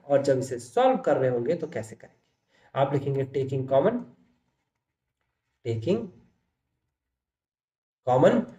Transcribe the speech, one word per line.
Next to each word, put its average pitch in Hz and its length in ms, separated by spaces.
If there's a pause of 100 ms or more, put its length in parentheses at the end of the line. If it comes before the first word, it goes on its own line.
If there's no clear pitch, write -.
और 139 180
जब 135 160
इसे 120 200
solve 254 400
कर 147 180
रहे 131 120
होंगे 123 260
तो 165 140
कैसे - 260
करेंगे, - 220 (580)
आप 139 180
लिखेंगे 135 380
taking 131 360
common, 180 380 (1600)
taking 139 420 (2000)
common 165 380 (140)